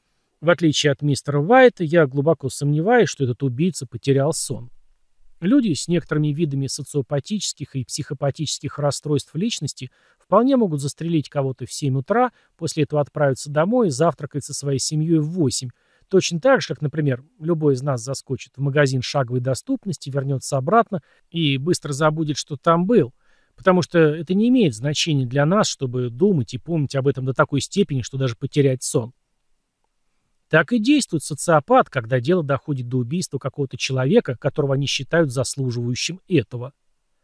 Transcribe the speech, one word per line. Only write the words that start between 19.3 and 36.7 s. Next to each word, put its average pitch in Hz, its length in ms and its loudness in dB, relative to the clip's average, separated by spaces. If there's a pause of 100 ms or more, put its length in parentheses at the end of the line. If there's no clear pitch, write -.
доступности, 143 680 -4
вернется 135 480 -4
обратно 175 460 0 (280)
и 147 280 0
быстро 151 340 -2
забудет, 156 460 0
что - 180 -8
там 170 300 2
был, 190 260 2 (420)
потому 185 280 4
что - 160 -2
это 160 340 2
не 214 160 2
имеет 226 260 4
значения 139 520 -2
для 139 180 0
нас, 190 220 2
чтобы 123 420 -4
думать 139 460 0
и 98 40 -10
помнить 156 360 -4
об 135 120 -2
этом 131 200 0
до 131 80 -2
такой 143 260 2
степени, 151 400 -2
что - 160 -10
даже 131 180 -2
потерять 135 480 0
сон. 123 300 -4 (1400)
Так 160 220 2
и 240 60 2
действует 220 460 0
социопат, 170 640 2
когда 123 320 -2
дело 165 240 2
доходит 135 440 -4
до 127 100 -2
убийства 135 400 -4
какого-то 131 380 -6
человека, 135 600 2
которого 139 380 -2
они 139 120 0
считают 151 460 0
заслуживающим 120 960 -4
этого. 127 460 -2 (500)